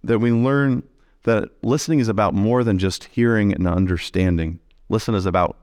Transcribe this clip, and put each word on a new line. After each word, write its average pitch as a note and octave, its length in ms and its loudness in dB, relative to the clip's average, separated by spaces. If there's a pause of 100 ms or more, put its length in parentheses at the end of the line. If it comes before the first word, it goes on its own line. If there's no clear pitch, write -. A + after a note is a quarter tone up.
that A#2 160 0
we A#2+ 100 2
learn C3 540 0 (400)
that A2+ 240 0 (160)
listening D3+ 340 0
is A#2 100 2
about G2+ 260 0
more A2+ 280 2
than G#2+ 160 0
just F#2 260 -4
hearing A2 480 2
and F2+ 140 -2
understanding. F2 960 -2 (280)
Listen A2 280 -2
is F#2+ 100 -2
about, F2+ 360 0